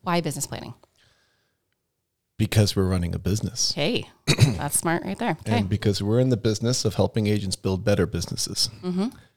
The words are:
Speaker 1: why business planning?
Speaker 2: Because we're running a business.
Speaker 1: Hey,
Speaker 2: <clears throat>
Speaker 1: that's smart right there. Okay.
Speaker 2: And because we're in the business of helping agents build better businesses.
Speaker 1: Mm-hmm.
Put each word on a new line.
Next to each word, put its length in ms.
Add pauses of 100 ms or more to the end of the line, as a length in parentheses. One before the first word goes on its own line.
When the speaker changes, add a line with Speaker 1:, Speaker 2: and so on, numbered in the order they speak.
Speaker 1:
why 220
business 240
planning? 260 (1700)
Speaker 2:
Because 360
we're 140
running 260
a 40
business. 540
Speaker 1:
Hey, 360 (180)
Speaker 2:
<clears throat> 120 (180)
Speaker 1:
that's 220
smart 260
right 140
there. 180 (100)
Okay. 120
Speaker 2:
And 100
because 340
we're 160
in 120
the 80
business 480
of 80
helping 320
agents 300
build 280
better 220
businesses. 640 (120)
Speaker 1:
Mm-hmm. 260 (280)